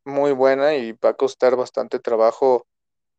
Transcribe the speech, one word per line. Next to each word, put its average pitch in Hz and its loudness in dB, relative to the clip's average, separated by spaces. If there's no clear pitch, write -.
muy 143 -2
buena 135 2
y 113 -6
va 110 0
a 113 0
costar 127 0
bastante 120 -6
trabajo 117 0